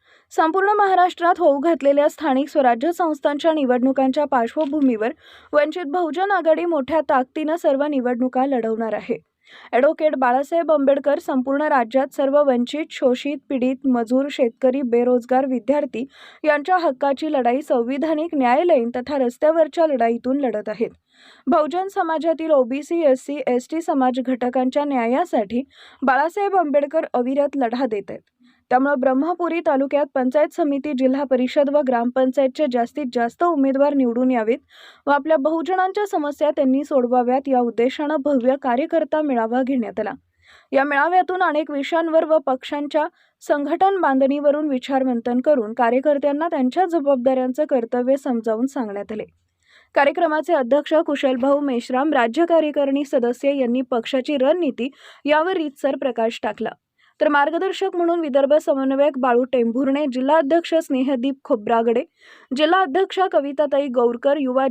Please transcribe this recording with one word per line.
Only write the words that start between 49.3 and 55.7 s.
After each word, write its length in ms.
कार्यक्रमाचे 580
अध्यक्ष 400
कुशलभाऊ 680
मेश्राम, 540
राज्य 320
कार्यकारिणी 600
सदस्य 500
यांनी 260
पक्षाची 560
रणनीती 520
यावर 280
रीतसर 420